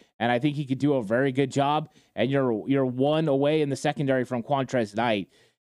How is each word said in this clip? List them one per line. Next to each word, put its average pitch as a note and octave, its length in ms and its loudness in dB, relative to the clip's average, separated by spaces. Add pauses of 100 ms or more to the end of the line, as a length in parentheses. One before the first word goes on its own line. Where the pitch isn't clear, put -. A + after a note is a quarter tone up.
(200)
and A#2+ 120 2
I A#2+ 80 2
think C#3+ 160 0
he D3 100 -4
could B2+ 140 -2
do C#3+ 140 2
a C3 100 0
very B2 280 2
good C3+ 200 0
job. D3 380 0 (260)
And B2 160 0
you're, B2 360 0
you're C3+ 180 2
one C#3+ 420 0
away C#3+ 340 2
in C#3+ 80 0
the C3+ 60 -4
secondary C3+ 480 0
from A#2+ 180 -4
Quantrez B2 540 -2
Knight. A2 340 0 (340)